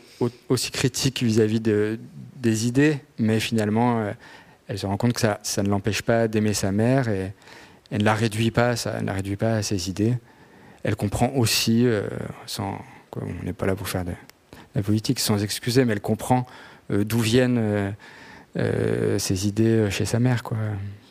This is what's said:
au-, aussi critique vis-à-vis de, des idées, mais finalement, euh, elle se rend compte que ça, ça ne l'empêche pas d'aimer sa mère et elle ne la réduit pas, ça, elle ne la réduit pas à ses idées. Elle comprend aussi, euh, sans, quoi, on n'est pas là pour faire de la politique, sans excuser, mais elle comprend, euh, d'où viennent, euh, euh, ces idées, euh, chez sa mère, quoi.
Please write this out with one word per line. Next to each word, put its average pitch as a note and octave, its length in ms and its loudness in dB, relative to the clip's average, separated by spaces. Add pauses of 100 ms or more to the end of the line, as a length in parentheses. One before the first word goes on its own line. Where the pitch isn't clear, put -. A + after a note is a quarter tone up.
(180)
au-, B2 120 0 (180)
aussi - 240 -2
critique - 500 -2
vis-à-vis A2 380 4
de, A2 400 0 (380)
des A2+ 280 0
idées, C#3 320 2 (200)
mais A2 200 2
finalement, A2+ 640 0
euh, G#2 120 -4 (540)
elle G2 140 -8
se G#2 60 -4
rend G2 100 -2
compte A#2+ 160 2
que - 80 -8
ça, G#2+ 240 0
ça - 180 -2
ne G2 60 0
l'empêche G2+ 340 -2
pas A#2 240 2
d'aimer G#2+ 280 0
sa G2 180 -2
mère A#2+ 360 2
et F#2+ 240 -2 (600)
elle G2+ 80 0
ne G2+ 40 2
la G#2+ 100 4
réduit A2 360 0
pas, A#2+ 240 2
ça, A#2 220 -4
elle A2+ 60 -6
ne G#2+ 40 -2
la G#2+ 60 -2
réduit G2 240 -4
pas A2+ 180 0
à G#2+ 80 0
ses G2 260 -4
idées. G#2 280 2 (680)
Elle G2+ 140 -2
comprend G#2+ 380 0
aussi, A#2 520 2
euh, G#2+ 220 0 (380)
sans, G2 320 -6 (320)
quoi, - 160 -10
on F#2 180 -8
n'est F#2 80 -4
pas - 140 -4
là F#2+ 80 2
pour F#2+ 120 -6
faire F#2 160 -2
de F2 100 -6 (600)
la A#2 80 0
politique, A2 380 0
sans G#2 240 0
excuser, A#2+ 400 2
mais A#2 80 2
elle G2+ 80 -2
comprend, B2+ 460 0 (440)
euh, G2+ 140 2
d'où A2 140 -2
viennent, B2 400 4
euh, G#2 320 0 (640)
euh, A#1 600 0
ces G2 280 -2
idées, G#2+ 200 2
euh, A2 240 4
chez G2 160 -2
sa A#2 140 0
mère, B2 220 2
quoi. - 140 -6 (540)